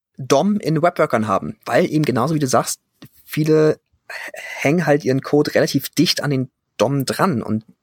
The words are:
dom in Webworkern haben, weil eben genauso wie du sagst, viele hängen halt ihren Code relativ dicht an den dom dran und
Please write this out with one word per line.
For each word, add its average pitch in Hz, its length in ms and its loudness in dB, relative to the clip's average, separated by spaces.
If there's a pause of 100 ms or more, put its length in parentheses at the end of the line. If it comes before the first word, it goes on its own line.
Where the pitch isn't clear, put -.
(180)
dom 156 420 2
in 156 220 0
Webworkern 151 460 0
haben, 92 380 -2
weil 143 200 2
eben 156 180 0
genauso 143 320 0
wie 151 40 -2
du 143 80 0
sagst, - 340 -2 (420)
viele 156 560 0 (540)
hängen - 520 -2
halt 151 200 2
ihren 131 160 0
Code - 320 0
relativ 139 360 0
dicht - 340 0
an 139 80 -4
den 131 180 -4 (280)
dom 131 280 0
dran 160 380 0
und 107 220 -4 (180)